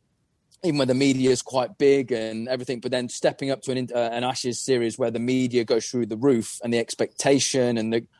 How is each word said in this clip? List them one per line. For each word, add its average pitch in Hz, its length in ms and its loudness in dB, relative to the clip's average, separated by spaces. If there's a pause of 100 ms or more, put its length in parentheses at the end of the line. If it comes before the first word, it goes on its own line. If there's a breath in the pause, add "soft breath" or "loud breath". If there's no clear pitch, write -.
(640)
even 156 120 0
where 135 80 2
the 127 80 2
media 131 360 4
is 127 120 2
quite 127 360 -4
big 139 360 4
and 110 340 -4
everything, 127 320 -6
but 123 100 -6
then 123 200 -2
stepping 139 420 -2
up 131 100 -4
to 135 120 -4
an, 127 200 -4
uh, 120 40 0
an 120 260 0
Ashes 123 400 -4
series 120 340 0
where 123 140 0
the 113 80 -4
media 123 460 0
goes 113 220 0
through 120 180 -2
the 110 100 -6
roof 117 480 2
and 117 100 -2
the 117 60 2
expectation 123 1000 0
and 110 140 -2
the, 117 140 -2 (140)